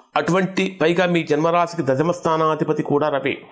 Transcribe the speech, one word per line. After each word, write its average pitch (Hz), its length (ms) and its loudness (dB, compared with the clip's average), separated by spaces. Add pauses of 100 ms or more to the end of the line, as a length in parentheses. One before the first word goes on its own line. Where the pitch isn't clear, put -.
(160)
అటువంటి 185 680 0
పైగా 175 240 2
మీ 175 160 0
జన్మరాశికి 165 600 0
దశమ 135 260 2
స్థానాధిపతి 160 720 0
కూడా 147 260 0
రవి. 139 300 -2 (140)